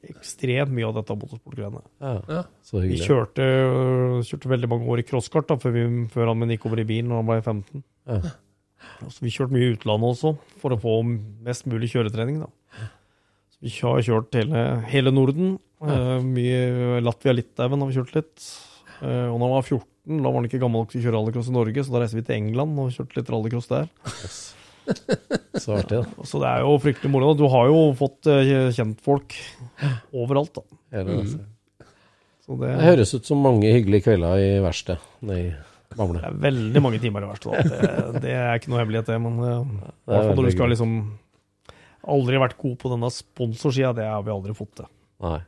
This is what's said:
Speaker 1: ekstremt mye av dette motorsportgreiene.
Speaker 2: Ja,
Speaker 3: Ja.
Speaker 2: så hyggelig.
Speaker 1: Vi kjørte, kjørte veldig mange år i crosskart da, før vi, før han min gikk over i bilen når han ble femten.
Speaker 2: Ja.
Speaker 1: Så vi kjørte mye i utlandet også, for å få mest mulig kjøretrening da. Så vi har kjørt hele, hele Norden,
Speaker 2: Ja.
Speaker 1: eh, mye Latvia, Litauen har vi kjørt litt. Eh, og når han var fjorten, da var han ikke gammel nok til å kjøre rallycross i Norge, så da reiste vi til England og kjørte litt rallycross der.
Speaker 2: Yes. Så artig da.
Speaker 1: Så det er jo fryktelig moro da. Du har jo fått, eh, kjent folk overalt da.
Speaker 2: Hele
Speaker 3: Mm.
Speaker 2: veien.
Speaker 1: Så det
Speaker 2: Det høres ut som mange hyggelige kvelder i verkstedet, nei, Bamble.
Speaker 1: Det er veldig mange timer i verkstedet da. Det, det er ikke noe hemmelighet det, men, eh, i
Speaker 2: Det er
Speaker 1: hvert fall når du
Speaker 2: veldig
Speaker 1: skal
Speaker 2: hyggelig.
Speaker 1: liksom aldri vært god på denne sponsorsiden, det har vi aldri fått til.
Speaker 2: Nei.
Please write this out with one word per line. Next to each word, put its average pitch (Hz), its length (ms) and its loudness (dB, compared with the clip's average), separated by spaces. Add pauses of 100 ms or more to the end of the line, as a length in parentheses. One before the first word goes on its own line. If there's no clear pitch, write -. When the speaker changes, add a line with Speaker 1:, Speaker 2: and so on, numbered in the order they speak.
Speaker 1:
ekstremt 135 640 -4
mye 117 160 -2
av 110 80 -4
dette 107 240 -6
motorsportgreiene. 110 640 -12 (180)
Speaker 2:
Ja, 135 140 -6 (180)
Speaker 3:
Ja. 170 100 -4 (220)
Speaker 2:
så - 160 -4
hyggelig. 90 220 0
Speaker 1:
Vi 95 80 -2
kjørte, 131 380 2 (760)
kjørte 131 300 -6
veldig 120 180 0
mange 117 160 -2
år 117 140 0
i - 40 -4
crosskart 135 460 -2
da, 143 80 2
før 123 160 0
vi, 117 80 2 (300)
før 117 180 2
han 113 80 0
min 117 160 0
gikk - 140 -10
over 113 100 0
i 107 80 -2
bilen 117 240 -2
når 117 100 -2
han 110 60 -2
ble 113 160 2
femten. 110 400 -6 (240)
Speaker 2:
Ja. 110 140 -2 (920)
Speaker 1:
Så - 140 -10
vi 117 100 -4
kjørte 131 160 -2
mye 123 160 4
i 120 80 2
utlandet 113 400 0
også, 156 160 0 (320)
for 135 100 -2
å 110 60 -2
få 113 240 0
mest 113 640 -6
mulig 113 240 -4
kjøretrening 117 540 -2
da. - 40 -16 (1000)
Så - 160 -14
vi - 80 -10
har 127 320 0
kjørt 117 320 0
hele, 147 240 0 (320)
hele 131 180 4
Norden, 147 440 2 (260)
Speaker 2:
Ja. 147 80 -2
Speaker 1:
eh, 127 320 0
mye 123 800 0
Latvia, 120 320 2
Litauen 127 480 -2
har 135 80 -4
vi 131 80 0
kjørt 123 160 -6
litt. - 320 -6 (560)
Eh, 123 240 -2
og 117 140 -2
når 123 80 2
han 131 80 2
var 127 100 -2
fjorten, 151 560 -4
da 127 80 2
var 127 80 0
han 120 80 -2
ikke 123 160 -4
gammel 113 220 0
nok - 100 -20
til 123 60 -2
å 120 80 0
kjøre 113 100 0
rallycross 113 320 -2
i 127 80 0
Norge, 117 240 0
så 131 80 -6
da 120 140 0
reiste 110 100 -6
vi 113 80 -4
til 123 160 -2
England 135 400 -2
og 127 160 -2
kjørte 127 240 -8
litt 120 160 -6
rallycross 113 400 -4
der. 151 140 -2 (340)
Speaker 2:
Yes. - 140 -14 (1200)
Så - 160 -4
artig 104 240 0
da. - 320 -6
Speaker 1:
Så 143 80 -6
det 139 80 0
er 123 160 0
jo 143 160 6
fryktelig 139 320 0
moro 139 240 4
da. 147 60 2
Du 147 100 6
har 123 220 6
jo 160 80 8 (180)
fått, 139 320 -2
eh, 135 420 4
kjent 110 300 -2
folk - 320 0 (800)
overalt 135 400 0
da. - 80 -14 (320)
Speaker 2:
Hele 92 160 -4
Speaker 3:
Mm. 98 140 0
Speaker 2:
veien. 131 160 -6 (1080)
Speaker 1:
Så 131 140 -8
det 127 180 -4
Speaker 2:
Det 143 80 4
høres 143 300 8
ut 117 100 -4
som 143 160 2
mange 120 240 6
hyggelige 107 400 6
kvelder 92 320 4
i 98 240 4
verkstedet, 90 380 -2 (240)
nei, 90 320 -4 (420)
Bamble. 87 240 -2
Speaker 1:
Det - 80 -6
er - 80 -8 (140)
veldig 120 320 2
mange 113 180 0
timer 101 220 -4
i 101 100 -10
verkstedet - 300 -4
da. - 480 0
Det, 123 100 -4
det 127 100 -4
er 120 280 -2
ikke - 100 -12
noe 120 160 0
hemmelighet 110 220 -4
det, 113 140 -2
men, 117 180 -4
eh, 120 40 -2
i 120 220 -2
Speaker 2:
Det 107 160 -8 (240)
er 117 80 -4
Speaker 1:
hvert 104 80 4
fall 107 80 2
når - 60 4
du 131 80 2
Speaker 2:
veldig 123 80 4
Speaker 1:
skal 104 160 2
Speaker 2:
hyggelig. 117 100 2
Speaker 1:
liksom 113 340 -2 (960)
aldri 135 300 2
vært 127 240 0
god 127 160 -4
på 131 160 -6
denne 117 180 -2
sponsorsiden, 127 840 -2
det 110 100 -4
har 107 160 -4
vi 104 100 -6
aldri 101 220 -6
fått - 220 -14
til. - 100 -16 (340)
Speaker 2:
Nei. 82 280 -4